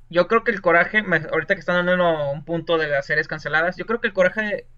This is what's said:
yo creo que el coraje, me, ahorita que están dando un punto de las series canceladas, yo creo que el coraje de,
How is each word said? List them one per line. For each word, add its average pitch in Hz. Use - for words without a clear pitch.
yo 175
creo 220
que 233
el 202
coraje, 175
me, 175
ahorita 156
que 180
están 175
dando 165
un 147
punto 165
de 156
las 139
series 156
canceladas, 156
yo 175
creo 233
que 233
el 202
coraje 190
de, 208